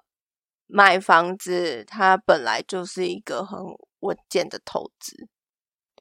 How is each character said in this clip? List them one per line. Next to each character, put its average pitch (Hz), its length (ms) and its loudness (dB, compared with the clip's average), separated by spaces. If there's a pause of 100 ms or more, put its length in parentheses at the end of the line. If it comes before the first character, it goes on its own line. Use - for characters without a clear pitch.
(680)
买 190 300 6
房 180 380 2
子 170 480 -6
它 190 320 2
本 165 260 0
来 113 180 -2
就 185 240 -8
是 185 220 -6
一 185 140 -8
个 165 240 -8
很 196 120 -14 (420)
稳 190 180 -6 (100)
健 170 220 -2
的 - 160 -16
投 - 340 -8
资， - 300 -20 (720)